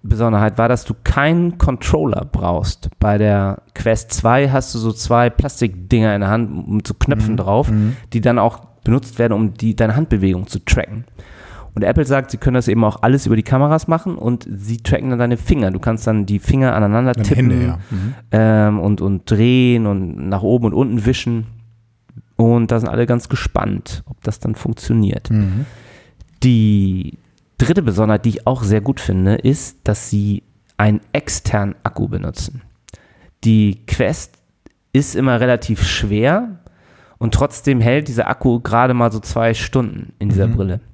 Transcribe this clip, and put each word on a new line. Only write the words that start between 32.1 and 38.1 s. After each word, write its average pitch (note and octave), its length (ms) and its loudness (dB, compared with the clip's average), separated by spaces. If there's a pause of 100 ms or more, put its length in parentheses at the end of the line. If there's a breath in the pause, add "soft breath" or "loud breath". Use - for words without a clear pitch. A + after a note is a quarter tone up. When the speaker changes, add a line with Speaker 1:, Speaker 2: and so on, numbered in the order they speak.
Speaker 1:
Die G#2+ 420 2
Quest - 520 -2 (540)
ist C#3 240 0
immer B2 240 0
relativ A#2+ 460 0
schwer D3 760 -2 (600 soft breath)
und A2+ 140 -2
trotzdem C3+ 480 0
hält A#2+ 260 2
dieser A#2 220 -2